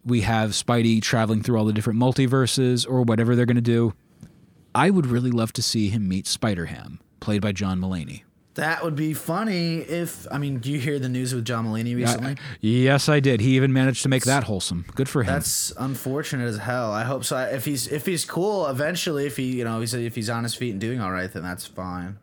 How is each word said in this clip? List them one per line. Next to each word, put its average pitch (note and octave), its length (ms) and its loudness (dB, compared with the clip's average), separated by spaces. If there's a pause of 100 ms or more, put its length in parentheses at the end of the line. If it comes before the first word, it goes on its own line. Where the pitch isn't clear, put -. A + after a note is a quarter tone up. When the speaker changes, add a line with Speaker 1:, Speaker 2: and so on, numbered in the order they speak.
Speaker 1:
We A#2+ 160 2
have A2 300 2
Spidey A2+ 500 2
traveling A2 420 2
through A#2+ 140 2
all G#2+ 80 2
the G#2+ 80 2
different G#2+ 260 0
multiverses B2+ 880 2
or B2+ 140 2
whatever A2+ 320 4
they're A#2+ 100 4
gonna A#2+ 160 4
do. A#2 320 2 (840)
I D3 140 6
would F#3 160 4
really B2 260 2
love A2+ 220 0
to A#2 80 -4
see G#2+ 280 2
him G#2 200 0
meet F#2 180 -2
Spider-Ham, E2 720 -4 (200)
played G#2 220 0
by G#2 100 0
John F#2 280 -2
Mulaney. F#2 440 -4 (320)
Speaker 2:
That D3+ 280 -2
would D#3+ 120 -4
be D#3 200 -2
funny E3+ 640 -2
if, E3 540 -6
I C#3 60 -4
mean, C#3 220 -4
do B2 120 -6
you D3 80 -2
hear C#3+ 200 -2
the B2+ 100 -2
news B2+ 240 -2
with A#2+ 120 -4
John A#2 200 -2
Mulaney A2+ 300 -2
recently? A#2+ 380 0
Speaker 1:
Uh, - 20 -6 (260)
yes, B2+ 480 4
I D3 100 6
did. C3 220 4
He C3 140 4
even C3 180 4
managed C3 300 2
to C#3 60 2
make C3 160 2
that C3 180 4
wholesome. F2+ 500 -4
Good C3 160 -2
for C3 140 2
him. F#2 100 2
Speaker 2:
That's - 460 -2
unfortunate C3+ 680 -4
as G#2+ 120 -4
hell. A#2+ 340 -2
I G#2+ 120 -2
hope B2+ 220 -4
so. C#3+ 120 -2
If B2+ 280 -4
he's, C#3+ 220 -2
if C#3 180 -6
he's F3+ 200 -2
cool, F#3 420 -2
eventually, D3 580 -2
if C3 120 -6
he, B2+ 200 -2
you A#2+ 60 -2
know, A2+ 160 -2
he A#2 80 -4
said A#2+ 140 -4
if A#2 120 -4
he's A2+ 160 -4
on A#2 140 -2
his A2+ 100 -4
feet B2 160 -6
and G2 100 -6
doing A#2 220 -4
all F#2 100 -2
right, F#2 200 -4
then F2 100 -8
that's F2+ 240 -8
fine. F#2 580 -10